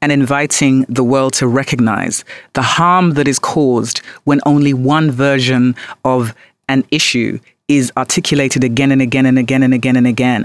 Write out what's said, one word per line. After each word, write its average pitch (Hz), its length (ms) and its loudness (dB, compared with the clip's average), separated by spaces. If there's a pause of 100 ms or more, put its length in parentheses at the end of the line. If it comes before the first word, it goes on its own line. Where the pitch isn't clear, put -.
and 147 80 0
inviting 139 800 2
the 123 160 -2
world 135 300 0
to 135 120 -2
recognize 113 800 -2 (300)
the 131 80 -2
harm 175 520 2
that 143 140 0
is 135 100 -2
caused 123 600 -2 (260)
when 143 200 2
only 143 300 2
one 147 360 0
version 127 680 0 (280)
of 127 300 -2 (340)
an 135 220 0
issue 123 480 -2 (380)
is 127 200 0
articulated 135 680 -2
again 127 260 0
and 135 100 2
again 131 260 0
and 131 120 4
again 131 240 0
and 127 100 4
again 127 240 0
and 123 100 4
again. 123 380 0